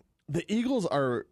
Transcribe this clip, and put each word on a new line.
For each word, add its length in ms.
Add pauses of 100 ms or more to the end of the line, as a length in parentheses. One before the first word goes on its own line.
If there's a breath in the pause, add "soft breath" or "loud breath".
(280)
the 240
Eagles 340
are 460